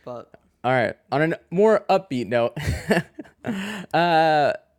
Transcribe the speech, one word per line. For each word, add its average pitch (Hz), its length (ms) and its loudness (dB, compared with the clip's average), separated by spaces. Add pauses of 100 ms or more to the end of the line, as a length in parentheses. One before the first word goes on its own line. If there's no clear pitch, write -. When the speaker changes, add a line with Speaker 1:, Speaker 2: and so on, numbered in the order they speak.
Speaker 1:
but 120 260 -16 (320)
Speaker 2:
All 123 80 0
right. 117 220 0 (160)
On 156 240 0
a - 40 -14 (120)
more 208 400 2
upbeat 139 380 -2
note, 120 280 0 (320)
<laughs> - 560 -4
uh, 170 1080 0 (260)